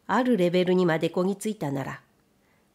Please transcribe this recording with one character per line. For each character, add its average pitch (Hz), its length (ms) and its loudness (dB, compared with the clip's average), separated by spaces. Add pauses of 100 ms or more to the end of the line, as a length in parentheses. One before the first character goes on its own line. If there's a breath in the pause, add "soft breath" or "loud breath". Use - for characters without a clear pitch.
あ 208 140 0
る 247 140 2
レ 175 140 2
ベ 180 140 2
ル 180 100 2
に 185 100 4
ま 160 140 2
で 165 100 -2
こ 180 160 -2
ぎ 190 120 -2
つ 208 120 -8
い 214 60 -6
た 151 160 -6
な 139 140 -4
ら、 139 160 -12 (760 soft breath)